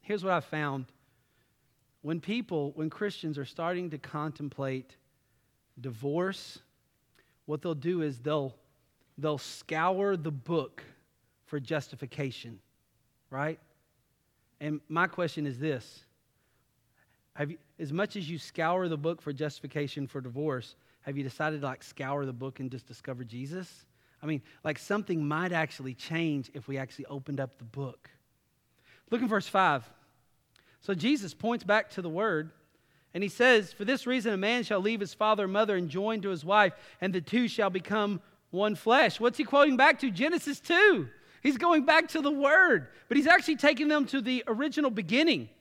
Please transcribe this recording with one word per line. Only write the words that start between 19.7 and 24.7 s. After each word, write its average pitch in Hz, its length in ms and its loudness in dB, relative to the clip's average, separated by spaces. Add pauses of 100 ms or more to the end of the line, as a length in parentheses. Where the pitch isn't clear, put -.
for 139 140 -8
divorce, 127 540 -6 (260)
have 139 160 -8
you 143 60 -4
decided 151 380 -4
to, 143 60 -4
like, 127 160 -8
scour 139 420 -6
the 131 80 -6
book 131 260 -10
and 131 120 -6
just 127 160 -14
discover 127 360 -12
Jesus? 139 640 -12 (380)
I - 20 -8
mean, 151 160 -4 (220)
like, 151 160 -4